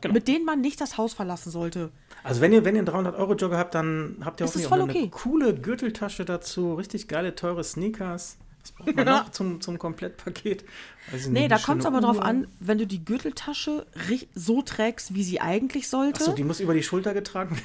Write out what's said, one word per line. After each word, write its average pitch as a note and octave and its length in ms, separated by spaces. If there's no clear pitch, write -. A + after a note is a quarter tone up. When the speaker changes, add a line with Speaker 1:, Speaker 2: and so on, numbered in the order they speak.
Speaker 1:
genau. - 120
Speaker 2:
Mit A3+ 140
denen D#4+ 180
man D#4 160
nicht C#4+ 200
das - 160
Haus A3+ 160
verlassen F3+ 380
sollte. E3+ 400
Speaker 1:
Also B2+ 180
wenn F3 100
ihr, A3 140
wenn G3 100
ihr G#3+ 40
einen F3+ 80
dreihundert F3+ 280
Euro G3 200
Jogger F3+ 220
habt, F3 180
dann D#3+ 500
habt D#3+ 160
ihr E3+ 40
Speaker 2:
Ist E3 100
das F3 80
Speaker 1:
hoffentlich - 20
auch - 40
Speaker 2:
voll F#4 100
Speaker 1:
noch - 100
eine F4 100
Speaker 2:
okay. G#3+ 120
Speaker 1:
coole B3+ 440
Gürteltasche G3+ 720
dazu, F3 480
richtig F#3+ 340
geile, E3+ 280
teure F3 280
Sneakers. F3+ 760
Was - 100
braucht - 220
man B3 100
Speaker 2:
<laughs> - 20
Ja. C4+ 160
Speaker 1:
noch - 80
zum, F3+ 300
zum F3 160
Komplettpaket? F3+ 880
Weiß C3 140
ich - 60
Speaker 2:
Nee, B3 100
Speaker 1:
nicht, D4 100
Speaker 2:
da A3 60
Speaker 1:
eine - 60
Speaker 2:
kommt's - 220
Speaker 1:
schöne C4+ 120
Speaker 2:
aber A#3 80
drauf G#3 120
Speaker 1:
Uhr. G3 80
Speaker 2:
an, B3 220
wenn G#3+ 200
du A3 80
die F3+ 180
Gürteltasche D4 800
rich-, B3+ 240
so A3+ 300
trägst, A3 500
wie G3 100
sie F#3 180
eigentlich A#3 480
sollte. C#4 340
Speaker 1:
Ach - 40
so, E4 60
die C#3+ 100
muss E3 160
über E3+ 140
die D3+ 100
Schulter F#3+ 300
getragen F#3+ 520